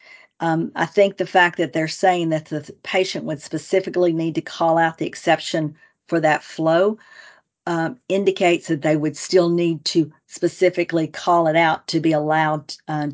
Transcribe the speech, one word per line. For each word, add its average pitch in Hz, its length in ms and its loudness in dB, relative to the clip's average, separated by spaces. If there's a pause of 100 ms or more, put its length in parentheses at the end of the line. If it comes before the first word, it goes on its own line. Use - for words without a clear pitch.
(380)
Um, 165 360 -2
I 165 120 -2
think 196 300 2
the 180 100 -4
fact 175 320 4
that 160 140 -2
they're 160 160 -2
saying 175 420 0
that 156 160 -2
the 147 260 -8 (100)
patient 185 440 -4
would 156 160 -8
specifically 175 680 -2
need 165 240 -2
to 160 40 -2
call 165 380 0
out 165 180 0
the 156 100 -6
exception - 680 -2 (340)
for 170 120 0
that 156 220 2
flow, 208 560 0 (680)
um, 165 320 -4 (100)
indicates 185 600 0
that 151 140 -2
they 156 140 2
would 151 200 -4
still 170 340 2
need 170 340 0
to 156 260 0 (160)
specifically 170 800 0
call 170 400 0
it 156 100 2
out 165 320 0
to 165 120 -2
be 160 120 2
allowed, 156 640 -2 (140)
uh, 151 260 -4